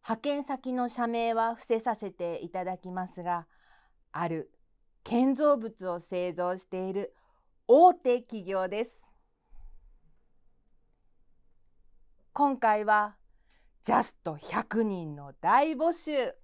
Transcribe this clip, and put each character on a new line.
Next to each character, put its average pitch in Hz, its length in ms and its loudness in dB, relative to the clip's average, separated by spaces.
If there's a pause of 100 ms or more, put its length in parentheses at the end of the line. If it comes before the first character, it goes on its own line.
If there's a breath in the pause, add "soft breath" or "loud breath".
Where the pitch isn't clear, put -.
派 226 180 -6
遣 285 200 -2
先 262 300 -8
の 247 160 -2
社 240 180 -4
名 233 280 0
は 226 200 0
伏 - 120 -16
せ 226 140 0
さ 226 140 -2
せ 202 160 -10
て 170 320 -6
い 170 60 -10
た 185 160 -6
だ 185 140 -6
き 185 120 -14
ま 180 160 -6
す 180 160 -14
が、 170 240 -4 (640 soft breath)
あ 165 160 -4
る 160 240 -6 (540)
建 254 300 2
造 285 240 4
物 220 300 -10
を 175 120 -4
製 180 320 -4
造 180 240 -2
し 185 100 -14
て 185 220 -6
い 190 60 -6
る 196 200 -6 (520)
大 330 260 10
手 247 300 0
企 214 260 -12
業 190 200 -2
で 208 160 -4
す。 - 280 -18 (3250)
今 277 240 2
回 214 280 2
は 208 320 2 (680)
ジ - 100 -2
ャ - 100 4
ス - 220 -6
ト 160 120 -6
百 214 460 -4
人 180 320 -4
の 143 280 -16
大 269 300 4
募 311 200 0
集。 285 520 -4